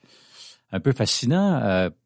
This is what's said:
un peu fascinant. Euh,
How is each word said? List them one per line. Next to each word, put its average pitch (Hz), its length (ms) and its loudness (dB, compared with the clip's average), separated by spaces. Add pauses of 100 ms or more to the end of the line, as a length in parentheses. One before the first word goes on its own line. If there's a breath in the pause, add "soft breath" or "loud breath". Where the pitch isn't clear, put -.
(720 soft breath)
un 95 80 -4
peu 135 120 0
fascinant. 156 720 0
Euh, 92 260 2 (180)